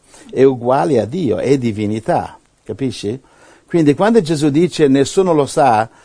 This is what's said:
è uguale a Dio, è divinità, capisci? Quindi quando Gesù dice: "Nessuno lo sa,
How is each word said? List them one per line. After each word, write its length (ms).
è 120
uguale 580
a 40
Dio, 340
è 200
divinità, 800
capisci? 560
Quindi 280
quando 280
Gesù 280
dice: 380
"Nessuno 440
lo 140
sa, 420